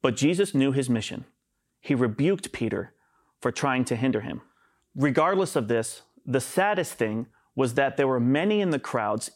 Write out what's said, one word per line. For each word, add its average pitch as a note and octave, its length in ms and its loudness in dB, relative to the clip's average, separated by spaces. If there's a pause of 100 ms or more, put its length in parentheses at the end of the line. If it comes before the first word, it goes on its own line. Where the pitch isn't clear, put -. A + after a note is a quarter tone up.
But B2+ 160 2
Jesus E3+ 360 2
knew C3+ 200 2
his C3 160 -2
mission. A#2 340 -2 (560)
He - 160 -2
rebuked C3+ 560 0
Peter G#2+ 420 -4 (460)
for B2 140 -2
trying B2+ 320 0
to B2 100 -2
hinder A#2+ 240 0
him. - 220 -10 (520)
Regardless D#3 640 2
of A2+ 140 0
this, A2+ 320 0 (240)
the B2+ 160 0
saddest F#3+ 540 0
thing A2 320 -2 (280)
was B2+ 200 0
that C#3 200 2
there C#3 140 2
were B2+ 100 2
many D#3 400 2
in F#3 120 2
the C#3+ 60 0
crowds, A2 580 -4